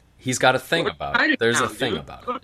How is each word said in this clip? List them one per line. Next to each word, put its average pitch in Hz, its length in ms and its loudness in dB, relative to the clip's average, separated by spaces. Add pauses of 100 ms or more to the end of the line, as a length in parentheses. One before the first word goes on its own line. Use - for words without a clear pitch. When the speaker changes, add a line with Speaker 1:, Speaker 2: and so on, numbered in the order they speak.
(180)
Speaker 1:
He's 127 200 -4
got 131 160 4
a 127 60 0
thing 165 240 0
Speaker 2:
Go 131 60 -2
to 82 60 -4
Speaker 1:
about 143 240 -2
it. 302 200 2
There's 117 160 4
a 135 60 2
Speaker 2:
Chinatown, 110 140 -4
Speaker 1:
thing 120 180 -2
Speaker 2:
dude. - 60 -4
Speaker 1:
about - 260 -18
Speaker 2:
Go 247 100 -4
Speaker 1:
it. 262 80 -14